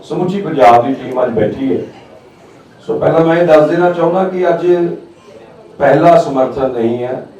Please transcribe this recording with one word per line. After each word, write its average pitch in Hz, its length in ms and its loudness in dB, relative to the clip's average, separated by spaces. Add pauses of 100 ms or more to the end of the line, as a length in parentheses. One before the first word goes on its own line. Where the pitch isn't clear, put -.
ਸਮੁੱਚੀ 185 380 -4
ਪੰਜਾਬ 127 460 2
ਦੀ 135 60 -2
ਟੀਮ 123 300 -6
ਅੱਜ 123 60 -2
ਬੈਠੀ 117 460 -4
ਹੈ। - 60 -4 (1040)
ਸੋ - 120 -4
ਪਹਿਲਾਂ 156 220 2
ਮੈਂ 165 160 2
ਇਹ 175 100 2
ਦੱਸ 156 220 4
ਦੇਣਾ 175 220 2
ਚਾਹੁੰਦਾ 170 320 0
ਕਿ 185 260 -2
ਅੱਜ 170 180 -2 (1080)
ਪਹਿਲਾ 156 400 4
ਸਮਰਥਨ 131 540 -2
ਨਹੀਂ 120 320 -4
ਹੈ 131 240 -8 (120)